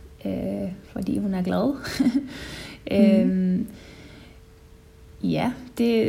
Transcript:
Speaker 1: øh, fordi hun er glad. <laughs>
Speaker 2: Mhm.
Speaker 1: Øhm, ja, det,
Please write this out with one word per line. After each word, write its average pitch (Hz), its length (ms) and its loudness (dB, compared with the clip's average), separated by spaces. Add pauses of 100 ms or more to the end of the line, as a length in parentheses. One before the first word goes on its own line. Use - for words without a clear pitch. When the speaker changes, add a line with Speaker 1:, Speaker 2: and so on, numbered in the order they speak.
(240)
Speaker 1:
øh, 190 480 -4 (200)
fordi - 260 -2
hun 202 160 -2
er 185 80 0
glad. 185 340 0 (240)
<laughs> 262 120 4 (800)
Speaker 2:
Mhm. 208 400 6
Speaker 1:
Øhm, 185 360 2 (1600)
ja, 175 300 0 (260)
det, 233 300 4